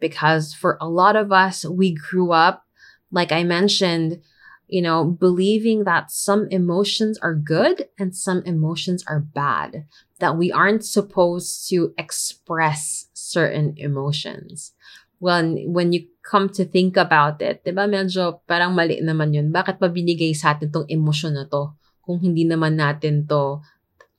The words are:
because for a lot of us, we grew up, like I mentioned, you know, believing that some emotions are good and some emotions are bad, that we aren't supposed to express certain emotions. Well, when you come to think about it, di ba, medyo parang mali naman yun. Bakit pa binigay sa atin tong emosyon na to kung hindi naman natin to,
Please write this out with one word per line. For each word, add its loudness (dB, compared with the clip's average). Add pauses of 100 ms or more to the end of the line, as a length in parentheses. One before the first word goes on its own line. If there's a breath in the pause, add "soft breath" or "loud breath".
because 0
for -2
a -6
lot 4
of 0
us, 2
we 0
grew 0
up, 2 (440 soft breath)
like 0
I 2
mentioned, 0 (480 soft breath)
you -2
know, 2
believing 2
that 0
some 0
emotions 0
are 0
good 0 (100)
and -4
some -2
emotions -2
are -2
bad, -4 (340 soft breath)
that 0
we 0
aren't 2
supposed 0
to 0
express -4
certain -2
emotions. -6 (440 loud breath)
Well, 0
when 0
you -4 (140)
come 0
to -2
think 2
about 2
it, -4
di -4
ba, 0
medyo -2
parang 0
mali 0
naman 0
yun. 2
Bakit -2
pa 2
binigay 0
sa 2
atin -2
tong -4
emosyon 0
na -6
to -4 (320)
kung -4
hindi 2
naman 2
natin 0
to, -2 (540 soft breath)